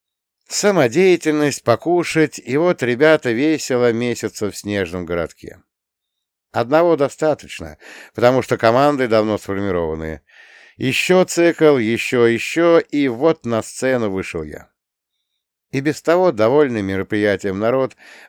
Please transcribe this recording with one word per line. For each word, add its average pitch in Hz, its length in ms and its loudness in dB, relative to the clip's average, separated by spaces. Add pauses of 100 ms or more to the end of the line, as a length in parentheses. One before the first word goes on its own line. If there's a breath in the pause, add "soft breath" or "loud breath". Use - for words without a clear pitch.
(480)
Самодеятельность, 156 1160 0
покушать, 156 760 0
и 120 180 -6
вот 170 260 0
ребята 127 480 2
весело 127 600 0
месяцев 113 640 -4
в - 40 -14
снежном 92 480 -6
городке. 85 540 -8 (920)
Одного 151 460 2
достаточно, 135 800 -4 (360 loud breath)
потому 120 280 4
что 117 160 -2
команды 127 500 2
давно 107 300 0
сформированы. 85 840 -6 (540 soft breath)
Еще 131 480 0
цикл, 160 540 2
еще, 117 480 0
еще, 160 540 2
и 147 280 -2
вот 135 380 -2
на 113 160 -2
сцену 123 480 -4
вышел 92 340 -6
я. - 260 -16 (1000)
И 135 80 -4
без 139 220 -4
того 175 320 2
довольный 120 480 2
мероприятием 98 800 -2
народ 123 360 -2 (320 loud breath)